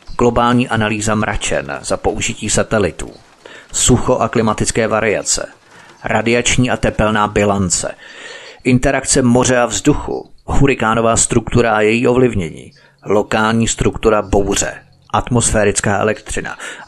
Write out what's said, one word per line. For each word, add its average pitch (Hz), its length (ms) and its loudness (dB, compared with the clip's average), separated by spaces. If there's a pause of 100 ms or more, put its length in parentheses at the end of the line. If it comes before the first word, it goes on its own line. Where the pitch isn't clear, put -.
(180)
globální 120 500 2
analýza 110 460 -2
mračen 82 680 -4
za 98 140 -4
použití 107 540 -4
satelitů, 95 640 -2 (600)
sucho 123 440 2
a 113 120 0
klimatické 110 600 0
variace, 107 600 -2 (560)
radiační 117 640 0
a 107 60 0
tepelná 107 520 0
bilance, 101 680 0 (680)
interakce 131 580 2
moře 123 360 4
a 120 80 2
vzduchu, - 640 -2 (140)
hurikánová 113 720 2
struktura 117 580 2
a 107 60 2
její 113 280 2
ovlivnění, 98 640 0 (340)
lokální 110 640 0
struktura 107 540 0
bouře, 98 520 -2 (380)
atmosférická 104 880 0
elektřina - 580 -4 (320)